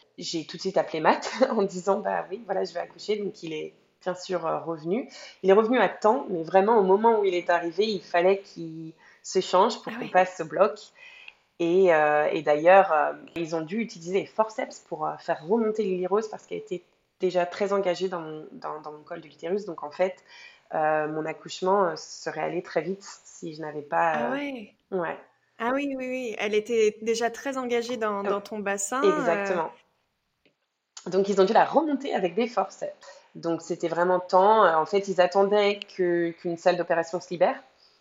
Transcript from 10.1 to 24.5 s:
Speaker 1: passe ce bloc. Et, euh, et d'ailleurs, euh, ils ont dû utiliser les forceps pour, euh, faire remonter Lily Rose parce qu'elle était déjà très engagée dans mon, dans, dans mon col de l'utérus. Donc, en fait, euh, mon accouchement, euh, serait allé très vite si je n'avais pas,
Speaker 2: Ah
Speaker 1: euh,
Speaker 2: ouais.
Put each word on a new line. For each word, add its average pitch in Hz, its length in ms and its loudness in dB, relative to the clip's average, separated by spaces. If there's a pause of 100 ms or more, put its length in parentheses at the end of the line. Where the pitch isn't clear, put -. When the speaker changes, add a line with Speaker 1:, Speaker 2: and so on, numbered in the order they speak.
Speaker 1:
passe 185 260 2
ce 165 60 -8
bloc. 160 340 2 (840)
Et, 175 340 4
euh, 151 380 4
et 160 120 -2
d'ailleurs, 170 480 6
euh, 147 220 2 (240)
ils 165 180 -6
ont 160 60 -4
dû 165 180 -6
utiliser 180 400 -6
les 170 60 -4
forceps 220 540 -4 (100)
pour, 156 180 -6
euh, 151 100 -6
faire 156 300 -6
remonter 214 360 0
Lily 185 220 -2
Rose 214 220 0
parce - 180 -14
qu'elle 175 140 -12
était 175 240 -10 (380)
déjà 175 260 0
très 196 260 -4
engagée 185 360 0
dans 180 100 -6
mon, 156 320 -12
dans, 156 300 -12
dans 151 100 -14
mon 151 100 -18
col 165 200 -14
de 156 60 -20
l'utérus. 185 380 -6
Donc, 165 180 -10
en 147 60 -10
fait, 185 280 -2 (580)
euh, 156 320 0
mon 156 180 -6
accouchement, 185 600 -2
euh, 160 100 -2
serait 156 460 -10
allé 160 200 -4
très 170 200 -4
vite 190 200 -8 (220)
si 160 320 -16
je 156 60 -14
n'avais 151 200 -10
pas, 165 320 0
Speaker 2:
Ah 233 140 -2
Speaker 1:
euh, 247 60 -4
Speaker 2:
ouais. 277 420 -10 (160)